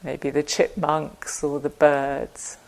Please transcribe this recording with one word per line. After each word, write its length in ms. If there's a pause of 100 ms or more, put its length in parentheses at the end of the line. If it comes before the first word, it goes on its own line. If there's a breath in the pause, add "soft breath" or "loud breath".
Maybe 280
the 120
chipmunks 1000
or 180
the 80
birds 880 (120)